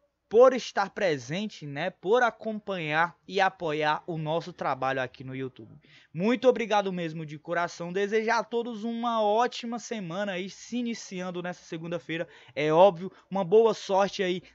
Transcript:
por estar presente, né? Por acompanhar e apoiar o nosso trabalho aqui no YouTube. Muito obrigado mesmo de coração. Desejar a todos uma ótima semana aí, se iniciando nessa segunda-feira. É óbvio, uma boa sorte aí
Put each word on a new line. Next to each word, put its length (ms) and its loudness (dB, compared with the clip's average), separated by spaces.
por 240 8
estar 360 -2
presente, 760 -4
né? 240 -6
Por 320 2
acompanhar 960 -2
e 140 -4
apoiar 680 0
o 120 -8
nosso 340 -4
trabalho 500 -2
aqui 220 -8
no 100 -12
YouTube. 460 -12
Muito 360 2
obrigado 420 2
mesmo 340 -6
de 140 -14
coração. 540 -6
Desejar 460 0
a 40 -2
todos 400 -6
uma 400 -2
ótima 560 0
semana 540 -6
aí, 160 -6
se 280 -12
iniciando 640 -6
nessa 220 -10
segunda-feira. 640 -8
É 200 0
óbvio, 360 6
uma 140 -2
boa 280 6
sorte 480 0
aí 220 -2